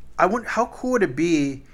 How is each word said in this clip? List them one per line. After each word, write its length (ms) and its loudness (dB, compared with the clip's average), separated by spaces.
I 100 6
wonder 200 -2
how 200 0
cool 240 -6
would 120 2
it 120 0
be 480 0